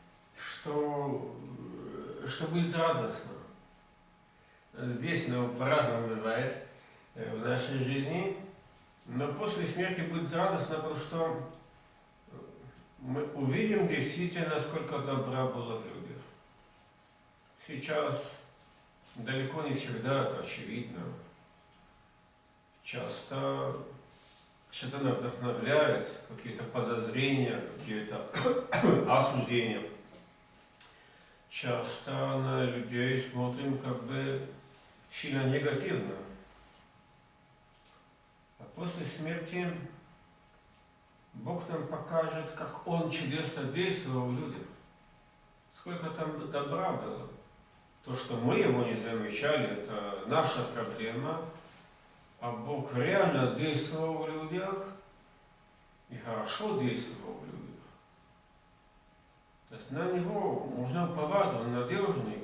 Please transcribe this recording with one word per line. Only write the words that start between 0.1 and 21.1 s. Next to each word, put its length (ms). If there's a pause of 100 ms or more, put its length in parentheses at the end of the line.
что, 1000 (880)
э, 60
что 180
будет 300
радостно. 560 (1400)
Здесь, 540
ну, 220
по-разному 640
бывает, 500 (520)
э, 180
в 100
нашей 340
жизни. 580 (680)
Но 260
после 340
смерти 360
будет 300
радостно, 440
потому 200
что 540 (1500)
мы 260 (100)
увидим 520
действительно, 720
сколько 400
добра 480
было 320
в 80
людях. 360 (1300)
Сейчас 840 (720)
далеко 480
не 120
всегда 500
это 160
очевидно. 640 (1800)